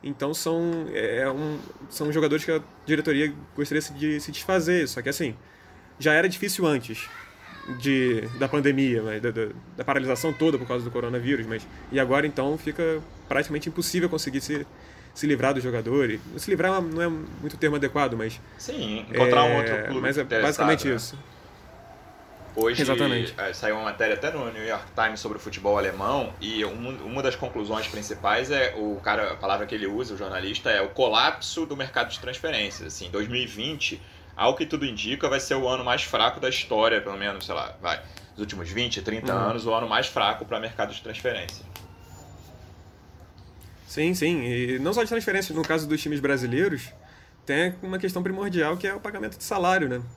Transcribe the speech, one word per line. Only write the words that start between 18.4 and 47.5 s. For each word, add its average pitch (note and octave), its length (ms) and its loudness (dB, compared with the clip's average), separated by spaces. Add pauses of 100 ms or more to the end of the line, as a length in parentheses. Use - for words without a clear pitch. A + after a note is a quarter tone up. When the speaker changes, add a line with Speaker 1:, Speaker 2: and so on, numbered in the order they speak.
Speaker 2:
Sim, A#2 520 -6
encontrar B2 340 8
um A#2+ 60 8
Speaker 1:
é, A#2 80 6
Speaker 2:
outro A2+ 300 2
clube C3 120 -2
Speaker 1:
mas C3+ 180 2
é D3 40 2
Speaker 2:
interessado, A#2+ 240 2
Speaker 1:
basicamente D3 420 4
Speaker 2:
né? B2 80 2
Speaker 1:
isso. - 240 -8 (1400)
Speaker 2:
Hoje, A#2 260 2
Speaker 1:
Exatamente. A#2+ 560 2
Speaker 2:
é, F#2+ 140 -2
saiu G#2+ 240 0
uma A2 80 -4
matéria G#2+ 320 2
até D3 160 -2
no C3+ 180 -4
New A2 160 -8
York A2 200 -4 (100)
Times A2 240 2
sobre G#2 180 -6
o - 40 -10
futebol G2+ 360 0
alemão, G2+ 640 0
e G#2+ 240 -2
um, A#2 420 -6
uma B2+ 160 -4
das C3 140 0
conclusões A2 520 -4
principais G#2+ 600 -2
é C3+ 280 2
o G#2+ 260 -2
cara, G#2 300 2
a - 20 -4
palavra G2+ 300 0
que G#2 100 -6
ele G2+ 120 -2
usa, A2 260 -4
o F#2+ 40 -8
jornalista, F#2+ 520 -4
é G#2 120 4
o G2 60 2
colapso C3 760 2
do D3 100 -6
mercado C3 340 -2
de - 100 -10
transferências. A2+ 760 -4
Assim, F2+ 160 -10
dois G#2 160 -2
mil A#2+ 140 -2
e A#2+ 40 -2
vinte, A2 560 -6 (340)
ao B2 200 4
que D#3+ 100 -2
tudo C#3+ 200 -2
indica, A#2 420 -2
vai C3+ 120 2
ser C#3 160 0
o C3 120 0
ano B2+ 160 0
mais B2 200 2
fraco A#2+ 360 2
da C3 80 0
história, A2+ 540 2
pelo G2 160 -8
menos, G2 280 -4
sei F#2+ 80 -6
lá, C#2 280 -4
vai, E2 200 -2 (300)
nos - 80 -18
últimos F2+ 300 -6
vinte, A2+ 320 -4
trinta G#2+ 340 -2
Speaker 1:
Uhum. G2+ 140 2
Speaker 2:
anos, A2+ 160 -4
o A2+ 80 2
ano A2+ 160 0
mais A#2+ 180 2
fraco A2 380 0
pra G#2+ 140 -4
mercado A2 340 -4
de - 80 -12
transferências. A2 640 -6 (2250)
Speaker 1:
Sim, E3 300 0
sim. D#3+ 280 2
E B2 360 0
não E3 140 0
só A#3 100 2
de A3 60 -2
transferências, F#3+ 460 0
no D#3+ 80 2
caso D#3 240 2
dos D3+ 140 0
times D3 180 -2
brasileiros, C3+ 720 2 (540)
tem E3+ 380 2